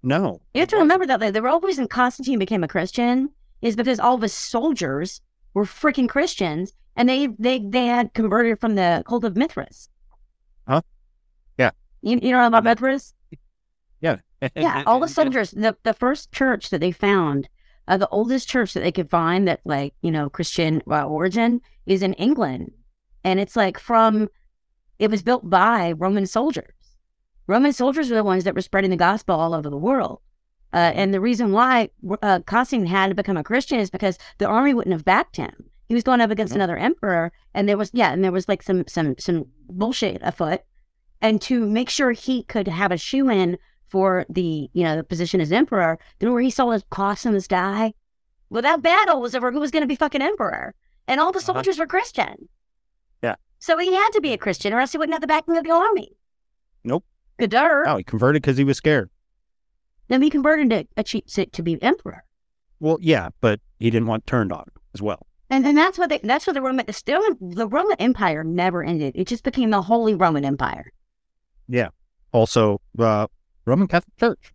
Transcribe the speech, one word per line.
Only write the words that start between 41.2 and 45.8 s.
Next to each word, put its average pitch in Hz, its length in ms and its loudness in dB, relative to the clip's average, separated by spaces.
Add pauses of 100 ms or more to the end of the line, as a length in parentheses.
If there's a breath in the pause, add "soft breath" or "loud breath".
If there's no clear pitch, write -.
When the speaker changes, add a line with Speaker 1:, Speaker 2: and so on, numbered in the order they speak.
Speaker 2:
And 220 220 2
to 240 220 -2
make 220 240 -2
sure 262 220 0
he 247 320 -4
could 202 240 -4
have 185 240 -2
a 175 60 -2
shoe 269 320 0
in 185 280 2 (320)
for 190 380 2
the, 160 460 -4
you 175 100 0
know, 156 120 0
the 160 80 -4
position 175 360 -2
as 156 120 0
emperor, 185 480 0 (180 soft breath)